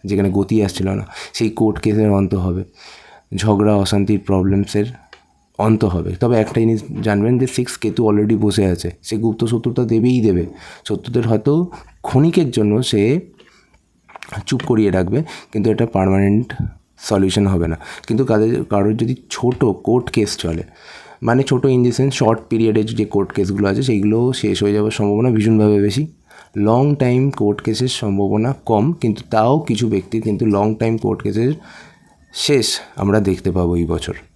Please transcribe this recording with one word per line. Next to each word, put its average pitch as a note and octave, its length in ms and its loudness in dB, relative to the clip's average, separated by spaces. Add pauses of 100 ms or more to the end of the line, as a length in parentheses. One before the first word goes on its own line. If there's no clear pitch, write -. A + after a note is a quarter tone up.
যেখানে G2 200 0 (100)
গতি G2 180 0 (100)
আসছিল F#2+ 220 -4 (100)
না G#2 60 -6 (320)
সেই A2+ 140 -2
কোর্ট G#2+ 340 0
কেসের G#2+ 260 2
অন্ত G2 240 2
হবে, F#2 280 -2 (800)
ঝগড়া G#2 320 2 (100)
অশান্তির G2 440 0
প্রবলেমসের G2 600 0 (720)
অন্ত A2 260 2
হবে। F2 260 -2 (120)
তবে B2 200 2
একটা G#2+ 200 -2
জিনিস A2+ 180 2 (220)
জানবেন G#2+ 380 2
যে C3 60 0 (100)
সিক্স B2 160 -4 (100)
কেতু G#2+ 260 -2
already G#2 360 2
বসে G2+ 200 0 (100)
আছে, F2 140 -8 (180)
সে - 160 -6
গুপ্ত A2+ 220 -2
শত্রুতা A#2 380 -2 (100)
দেবেই B2 280 2
দেবে, F#2 240 2 (440)
শত্রুদের A#2 420 -4
হয়তো A2 220 2 (540)
ক্ষণিকের D#3+ 440 2
জন্য G#2 220 2 (180)
সে G#2 120 2 (1400)
চুপ B2+ 140 -2 (100)
করিয়ে A2 200 4
রাখবে, F#2 280 0 (340)
কিন্তু G#2+ 220 -2
এটা A#2 100 0 (120)
পার্মানেন্ট G2 520 2 (640)
সলিউশন F#2+ 420 2
হবে E2+ 200 0
না। E2 40 -4 (300)
কিন্তু A#2 240 0
কাদের, A2 200 2 (220)
কারোর G#2 300 2
যদি B2 120 -2 (200)
ছোট B2 260 -2 (260)
কোর্ট B2 240 2
কেস G#2 200 0 (120)
চলে, E2 200 -4 (640)
মানে A#2+ 140 2 (100)
ছোট B2+ 160 2
in B2+ 200 4
the A#2+ 120 0
sense C3 220 0
শর্ট A2+ 280 2
পিরিয়ডে A2 340 2 (180)
যে G#2+ 40 2
কোর্ট G2 320 -2
কেসগুলো G2 340 0
আছে A#2+ 120 -2
সেইগুলো G#2+ 360 0 (140)
শেষ G#2 300 -2
হয়ে G2+ 140 2
যাওয়ার G#2+ 220 0
সম্ভাবনা G#2+ 380 2
ভীষণভাবে G#2+ 500 4
বেশি। G#2 160 0 (680)
লং A#2+ 140 4 (200)
টাইম B2+ 280 2
কোর্ট G#2 340 0
কেসের A#2+ 360 -2
সম্ভাবনা G#2 500 0 (200)
কম, G#2+ 220 2
কিন্তু A#2 280 -4 (100)
তাও A2+ 240 4 (140)
কিছু A#2 160 0 (100)
ব্যক্তি F#2+ 220 -4 (100)
কিন্তু G#2+ 200 -2
লং G2+ 200 2 (140)
টাইম A2+ 140 0 (100)
কোর্ট G2+ 180 -2
কেসের A2 280 -2 (840)
শেষ C3+ 320 0 (300)
আমরা G2+ 240 2
দেখতে F#2+ 360 -2
পাবো F2 240 0
এই E2 140 0
বছর। F#2 200 -6 (220)